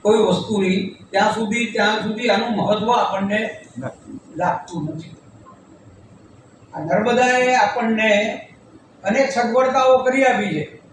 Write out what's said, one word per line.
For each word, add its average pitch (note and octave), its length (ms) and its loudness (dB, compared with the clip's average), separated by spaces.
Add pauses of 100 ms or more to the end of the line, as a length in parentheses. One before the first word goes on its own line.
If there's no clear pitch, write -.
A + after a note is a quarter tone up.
કોઈ A3 160 4
વસ્તુની, F#3+ 920 0
ત્યાં G#3+ 240 2
સુધી, A3+ 320 -2
ત્યાં G#3+ 380 0
સુધી A3 260 -4
આનું A3 260 0
મહત્વ G#3 340 -2
આપણને G#3 720 -2 (760)
લાગતું D#3+ 500 -4
નથી. D#3+ 300 -12 (1600)
આ - 60 -10
નર્મદાએ B3 760 2
આપણને A3 560 0 (920)
અનેક C4 280 0
સગવડતાઓ B3+ 680 4
કરી B3+ 260 2
આપી G#3 240 2
છે D3+ 340 -6 (120)